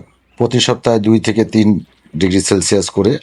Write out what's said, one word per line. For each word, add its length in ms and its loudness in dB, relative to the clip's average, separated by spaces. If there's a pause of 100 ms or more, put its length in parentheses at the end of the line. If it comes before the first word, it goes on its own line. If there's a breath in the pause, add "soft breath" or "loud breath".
(380)
প্রতি 220 0
সপ্তাহে 400 0
দুই 200 2
থেকে 240 0 (100)
তিন 140 2 (540)
ডিগ্রি 200 0
সেলসিয়াস 480 0
করে 220 0 (120)